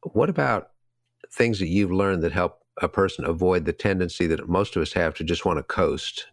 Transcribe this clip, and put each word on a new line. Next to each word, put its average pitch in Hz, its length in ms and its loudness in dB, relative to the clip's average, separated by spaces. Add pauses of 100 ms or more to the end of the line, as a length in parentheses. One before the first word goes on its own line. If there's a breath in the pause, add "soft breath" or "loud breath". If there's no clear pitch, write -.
What 123 260 0
about 135 420 0 (600)
things 113 300 -2
that 90 80 -2
you've 92 240 2
learned 95 320 0
that 82 80 0
help - 260 -2 (220)
a 85 80 0
person - 360 0
avoid 87 400 2
the 85 80 -2
tendency 90 540 0
that 80 220 -2
most 92 260 0
of - 80 2
us - 120 -4
have 85 200 2
to - 80 -8
just 82 220 -2
wanna 80 180 0
coast, - 720 -2